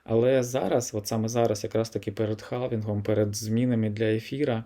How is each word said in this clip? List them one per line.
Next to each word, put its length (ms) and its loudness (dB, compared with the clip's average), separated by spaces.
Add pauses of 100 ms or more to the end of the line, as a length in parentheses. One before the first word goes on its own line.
але 380 4
зараз, 520 0
от 120 -4
саме 220 0
зараз, 360 2
якраз 260 0
таки 220 -6
перед 300 -2
халвінгом, 600 -4
перед 340 2
змінами 540 0
для 140 -2
ефіра 600 0